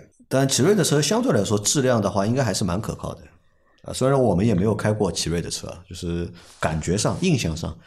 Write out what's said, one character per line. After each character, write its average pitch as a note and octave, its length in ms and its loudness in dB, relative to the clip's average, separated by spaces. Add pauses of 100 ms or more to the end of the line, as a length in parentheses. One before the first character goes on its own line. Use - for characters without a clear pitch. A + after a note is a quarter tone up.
(280)
但 C3 180 2
奇 E3 160 0
瑞 F#3+ 140 4
的 F3+ 80 2
车 D3 180 2
相 G#3+ 200 0
对 B3 100 2
来 A#2 140 4
说 G#2 120 0
质 A#2 240 0
量 B2 200 2
的 G2 80 0
话 G2 160 0
应 A#2 100 0
该 C#3 80 0
还 G#2 100 0
是 G2+ 120 -2
蛮 F2+ 160 -2
可 - 140 -6
靠 - 200 -10
的。 - 60 -20 (600)
啊， - 100 -10
虽 C3 160 0
然 C#3 120 4
我 G#2+ 140 4
们 F#2 100 2
也 A#2 80 4
没 F2+ 100 2
有 G#2+ 120 2
开 G#2+ 160 0
过 G#2 180 0
奇 - 200 -4
瑞 E2+ 120 -2
的 E2 80 -8
车， - 240 -10 (140)
就 F#2+ 80 -16
是 E2+ 340 -6 (300)
感 D#2+ 220 -2
觉 E2+ 160 -2
上、 G#2+ 240 -2
印 F3 160 2
象 D#2+ 180 -4
上， E2 320 -8